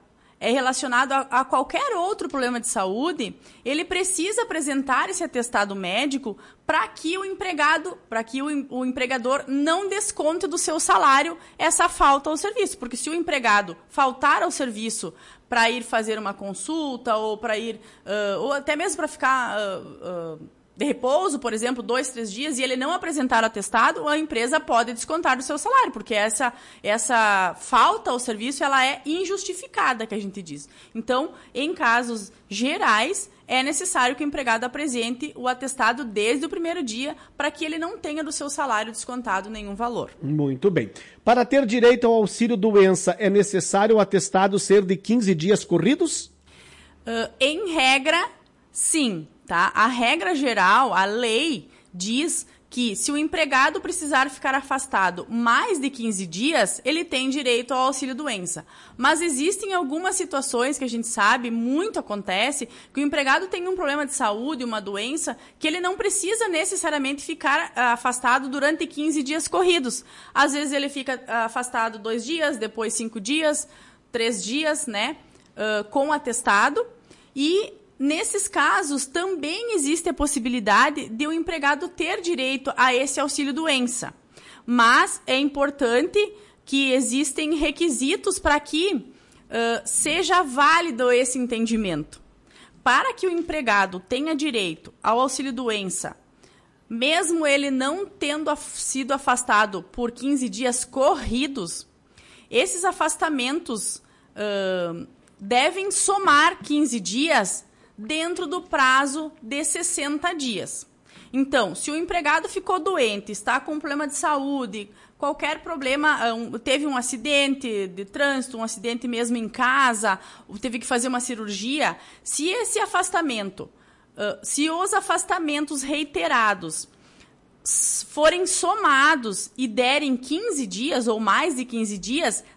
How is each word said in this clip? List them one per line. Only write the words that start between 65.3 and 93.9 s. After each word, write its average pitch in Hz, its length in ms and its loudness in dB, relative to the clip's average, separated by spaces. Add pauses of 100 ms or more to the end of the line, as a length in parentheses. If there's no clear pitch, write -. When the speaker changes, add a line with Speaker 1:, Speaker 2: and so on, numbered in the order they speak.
Speaker 1:
que 320 80 0
ele 330 100 0
não 359 180 -2
precisa 427 520 0
necessariamente 302 760 -2
ficar, 320 520 0
ah, 240 160 4
afastado 254 560 2
durante 294 360 0
quinze 294 380 -2
dias 302 240 -2
corridos. 339 580 2 (300)
Às 277 200 4
vezes 294 180 -2
ele 285 160 -2
fica, 262 400 -6
ah, 226 160 0
afastado 226 560 -4
dois 226 240 -4
dias, 294 320 0
depois 220 380 -4
cinco 226 260 -6
dias, 294 480 0 (420)
três 226 340 -2
dias, 302 440 -2
né, 226 300 -4 (380)
ah, 214 280 -2
com 277 280 0
atestado. 277 720 2 (500)
E 339 380 0 (260)
nesses 330 480 0
casos, 302 600 0
também 370 680 -4
existe 311 320 0
a 339 60 0
possibilidade 254 960 2
de 226 180 -4
o 311 60 -2
empregado 320 560 0
ter 359 320 -4
direito 269 560 -2
a 254 180 4
esse 269 240 0
auxílio-doença. 277 960 -2 (540)
Mas 240 600 4
é 254 120 2
importante 285 800 2 (440)
que 269 300 0
existem 277 640 0
requisitos 311 840 0
pra 294 220 2
que, 311 500 -2 (400)
ãh, 233 360 0
seja 349 560 2
válido 285 680 2
esse 254 280 2
entendimento. 220 840 -2 (640)
Para 302 300 2
que 381 120 -4
o 370 40 0
empregado 233 680 0